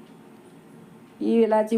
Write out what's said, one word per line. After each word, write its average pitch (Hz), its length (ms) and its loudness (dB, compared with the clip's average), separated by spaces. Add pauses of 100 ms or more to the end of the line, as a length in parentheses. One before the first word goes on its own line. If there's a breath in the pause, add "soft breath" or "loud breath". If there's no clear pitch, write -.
(1300)
ఈ 226 40 0 (120)
ఇలాచీ 214 320 0